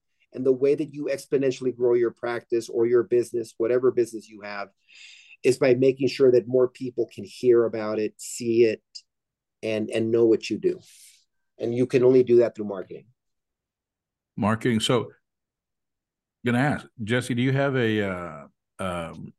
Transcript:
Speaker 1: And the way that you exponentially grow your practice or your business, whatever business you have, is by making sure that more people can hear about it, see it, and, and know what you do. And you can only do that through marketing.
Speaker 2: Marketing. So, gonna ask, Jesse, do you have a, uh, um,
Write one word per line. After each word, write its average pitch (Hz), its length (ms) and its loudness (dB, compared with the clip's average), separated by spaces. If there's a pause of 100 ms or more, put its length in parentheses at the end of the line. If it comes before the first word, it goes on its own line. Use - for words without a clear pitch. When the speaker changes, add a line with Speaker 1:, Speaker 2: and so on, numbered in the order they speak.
(320)
Speaker 1:
And 127 120 -8
the 131 80 4
way 135 220 0
that 139 200 -6
you 147 180 -8
exponentially 135 640 -2
grow 120 180 0
your 117 160 2
practice 117 600 -6
or 117 160 0
your 120 160 4
business, 117 560 -4
whatever 123 320 0
business 110 380 -4
you 110 120 -20
have, 101 280 -12 (760)
is 127 160 2
by 131 160 4
making 131 340 2
sure 131 240 4
that 117 160 2
more 127 200 2
people 123 460 -8
can 110 100 -16
hear 117 400 2
about 107 340 -4
it, 107 180 -4
see 117 480 0
it, 110 180 0 (800)
and, 107 280 -4
and 113 200 -2
know 117 140 4
what 110 260 2
you 104 80 -4
do. 95 220 -2 (800)
And 117 160 -6
you 123 120 0
can 123 160 2
only 127 200 6
do 120 140 4
that 120 180 4
through 107 120 -10
marketing. 98 400 -12 (1300)
Speaker 2:
Marketing. 110 440 0
So, 120 320 -2 (1300)
gonna 120 140 0
ask, 135 280 -2 (160)
Jesse, 120 320 -2
do 117 80 -2
you 131 100 0
have 139 240 0
a, 110 260 0
uh, 87 440 -8 (320)
um, 85 600 -10